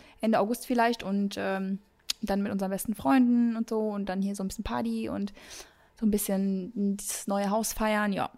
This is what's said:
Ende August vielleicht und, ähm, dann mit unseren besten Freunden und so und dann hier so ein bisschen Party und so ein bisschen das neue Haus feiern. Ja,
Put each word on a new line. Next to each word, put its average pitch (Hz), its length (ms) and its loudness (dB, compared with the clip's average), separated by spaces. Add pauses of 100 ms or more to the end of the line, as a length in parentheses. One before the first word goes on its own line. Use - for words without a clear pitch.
(200)
Ende 220 200 4
August 214 260 -2
vielleicht 233 380 2
und, 196 340 -2
ähm, 190 400 -2 (420)
dann 202 220 0
mit 202 80 -2
unseren 196 200 -2
besten 196 260 -4
Freunden 240 580 4
und 226 160 -4
so 220 200 0
und 196 180 -4
dann 190 140 -2
hier 196 120 -2
so 196 80 -4
ein 190 60 -2
bisschen 202 160 -8
Party 226 440 -2
und 202 240 -4 (680)
so 226 80 2
ein 208 40 4
bisschen 196 840 0
das - 300 -8
neue 202 240 0
Haus 220 220 0
feiern. 208 400 2
Ja, - 240 -2